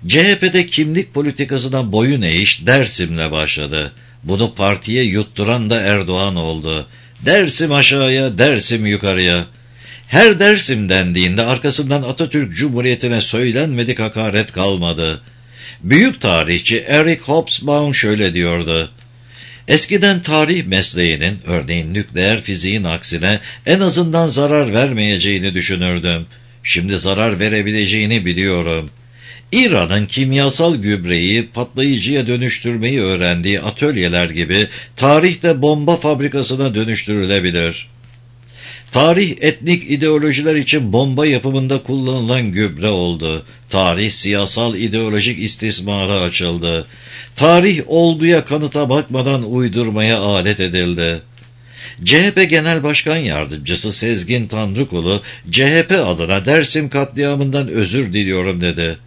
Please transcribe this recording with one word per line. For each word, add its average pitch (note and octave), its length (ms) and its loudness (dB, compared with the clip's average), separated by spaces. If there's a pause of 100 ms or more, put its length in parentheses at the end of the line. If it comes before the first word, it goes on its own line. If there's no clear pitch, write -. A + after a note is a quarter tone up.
C E3+ 160 4
H G3 160 4
P'de F3+ 280 2
kimlik D#3 460 -2
politikasına C3+ 760 -4
boyun A#2+ 300 2
eğiş E2+ 460 0
Dersim'le F2+ 640 0
başladı. D2+ 600 -4 (320)
Bunu G2 320 -2
partiye G2+ 480 0
yutturan G#2+ 680 -2
da A2+ 120 2
Erdoğan F#2+ 540 0
oldu. D#2+ 520 -6 (380)
Dersim E3 460 2
aşağıya, C3+ 640 2
Dersim A#2 480 2
yukarıya. F#2 600 2 (640)
Her A3 320 6
Dersim C#3 500 4
dendiğinde F2+ 520 2
arkasından C3+ 600 0
Atatürk C3 540 -4
Cumhuriyeti'ne B2 680 0
söylenmedik B2 800 0
hakaret A2 520 -2
kalmadı. E2+ 680 -2 (640)
Büyük D3+ 380 2
tarihçi F2 580 0
Eric D#3 420 2
Hobsbawm D3 720 0
şöyle G#2 380 0
diyordu: E2+ 580 -2 (760)
"Eskiden F#3 540 2
tarih D#3 440 2
mesleğinin, F2+ 800 0
örneğin E2 480 -2
nükleer G2 480 -2
fiziğin F#2+ 420 -2
aksine E2+ 560 -2 (260)
en F3+ 140 4
azından E3 480 2
zarar C#3+ 460 2
vermeyeceğini G2+ 800 0
düşünürdüm. F2 720 -2 (380)
Şimdi F#2 340 -2
zarar G2 420 0
verebileceğini G#2+ 840 0
biliyorum." E2+ 640 -2 (600)
İran'ın G#2 540 2
kimyasal C#3 680 0
gübreyi G2 720 0
patlayıcıya B2 800 -2
dönüştürmeyi A#2+ 720 -2
öğrendiği F2+ 600 0
atölyeler F2+ 680 0
gibi E2+ 380 0 (280)
tarih D#3 480 2
de D3+ 180 2
bomba D3+ 360 2
fabrikasına C#3 800 -2
dönüştürülebilir. G2 1120 -2 (1040)
Tarih E3+ 500 4
etnik E3 500 0
ideolojiler D3+ 640 2
için C3+ 380 0
bomba C3+ 320 2
yapımında C3+ 580 0
kullanılan B2+ 680 -2
gübre F#2 360 -2
oldu. E2 580 -2 (240)
Tarih F#2+ 420 0
siyasal G2+ 640 -2
ideolojik G#2+ 640 -2
istismara G2+ 840 -2
açıldı. E2+ 640 -4 (480)
Tarih F3 520 4
olguya, E3 580 4
kanıta D3 440 -2
bakmadan C3 600 -2
uydurmaya A2+ 680 0
alet G2+ 420 0
edildi. F2 640 -2 (840)
C D#3 200 6
H G3+ 80 4
P F#3+ 140 4
Genel D#3+ 380 0
Başkan D3+ 340 -2
Yardımcısı D#2 720 -4
Sezgin A2 560 -2
Tanrıkulu, G2+ 760 -2 (280)
"C C3+ 260 2
H E3 120 2
P F#3 120 2
adına F#2 460 0
Dersim D3 440 0
katliamından C#3 800 -2
özür G2+ 460 -2
diliyorum." F#2 480 -2
dedi. E2 460 -2